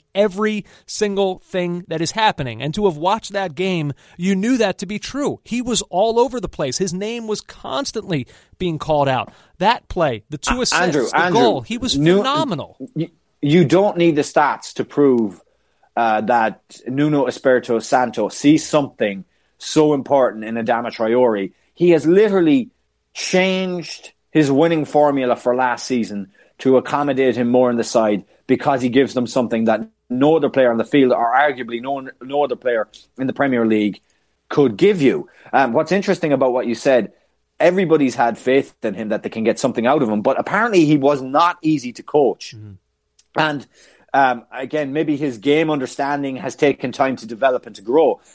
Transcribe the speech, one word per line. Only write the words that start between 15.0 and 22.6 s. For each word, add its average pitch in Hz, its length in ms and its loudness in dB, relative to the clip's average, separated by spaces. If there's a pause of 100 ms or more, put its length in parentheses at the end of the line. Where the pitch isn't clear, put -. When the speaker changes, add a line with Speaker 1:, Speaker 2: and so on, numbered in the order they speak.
Speaker 2:
uh, 110 240 0
that 110 400 0 (260)
Nuno 143 400 0
Espirito 123 540 0
Santo 117 480 0
sees - 400 2
something 190 560 -2 (320)
so 151 360 2
important 123 520 0
in 113 100 -8
Adama 117 320 -2
Traore. 113 640 0 (220)
He 175 160 4
has 151 160 4
literally 175 640 4 (420)